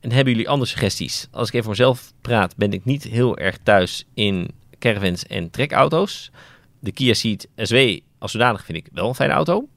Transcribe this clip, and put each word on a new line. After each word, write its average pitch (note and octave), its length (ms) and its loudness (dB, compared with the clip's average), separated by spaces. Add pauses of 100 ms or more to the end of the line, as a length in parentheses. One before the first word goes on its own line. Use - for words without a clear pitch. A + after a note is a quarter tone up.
En A#2 120 -4
hebben C3 200 4
jullie A2+ 160 0
andere C3+ 220 0
suggesties?" - 600 -4
Als - 180 -4
ik - 60 -12
even A#2+ 100 0
voor A2 120 -6
mezelf B2 440 2
praat, G#2+ 360 0
ben G2+ 160 0
ik F#2+ 120 -6
niet C#3+ 200 -2
heel A#2+ 340 0
erg F#2 240 -4
thuis G2 520 4
in G2 360 -2 (280)
caravans G2 480 0
en F2 240 -8
trekauto's. D3 800 0 (500)
De G2+ 120 -8
Kia B2 220 2
Ceed - 420 -4
S G#2 140 -6
W A#2 280 4 (200)
als - 140 -8
zodanig A#2 320 0
vind E2 140 -8
ik - 140 -14
wel - 160 -2
een B2+ 60 -2
fijne C3+ 180 0
auto. F3 440 0